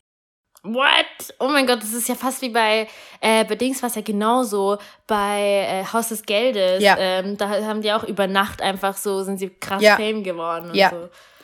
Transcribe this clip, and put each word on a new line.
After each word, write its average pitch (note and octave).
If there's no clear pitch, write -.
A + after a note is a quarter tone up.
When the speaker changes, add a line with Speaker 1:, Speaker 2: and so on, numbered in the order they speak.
Speaker 1:
What? D4
Oh B3
mein C#4
Gott, A#3+
das G#3+
ist A#3
ja B3
fast B3+
wie C4
bei, A3
äh, A3
bei A3
Dings B3+
war's A#3+
ja A3
genauso, G#3
bei, G3+
äh, F#3+
Haus A3+
des G#3+
Geldes. G3+
Speaker 2:
Ja. G3
Speaker 1:
Ähm, F#3
da G3+
haben G#3+
die G#3
auch A3
über G3+
Nacht G3
einfach G3
so, G3
sind G3
sie F#3
krass G3
Speaker 2:
Ja. G#3
Speaker 1:
Fame G#3+
geworden E3+
und E3
Speaker 2:
Ja. F#3+
Speaker 1:
so. F3